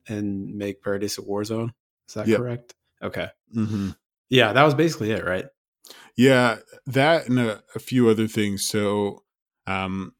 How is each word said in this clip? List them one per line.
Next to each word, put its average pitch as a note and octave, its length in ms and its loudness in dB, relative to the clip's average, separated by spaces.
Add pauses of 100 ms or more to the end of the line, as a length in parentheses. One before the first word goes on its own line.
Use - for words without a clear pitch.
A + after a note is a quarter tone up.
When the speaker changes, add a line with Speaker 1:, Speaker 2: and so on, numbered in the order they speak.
Speaker 1:
and G#2 480 -6
make G2+ 260 -8
Paradis G2+ 380 -4
a - 20 -12
war G2+ 220 -4
zone. A2+ 300 -4 (340)
Is - 80 -16
that G#2+ 120 -4
Speaker 2:
Yep. A2 120 4
Speaker 1:
correct? A#2+ 360 -8 (280)
Okay. F#2 260 -6 (260)
Speaker 2:
Mm-hmm. G#2+ 340 -2 (400)
Speaker 1:
Yeah, A#2+ 240 2
that C3 100 6
was D3+ 100 4
basically C3+ 380 0
it, F#2+ 140 -4
right? F2+ 200 -4 (720)
Speaker 2:
Yeah, B2 400 6 (300)
that C#3 400 2
and B2+ 120 2
a, A2+ 220 -2 (140)
a G#2+ 40 -8
few B2 300 2
other A2 180 4
things. G2+ 380 -2
So, G#2 580 -2 (440)
um, F#2+ 520 -6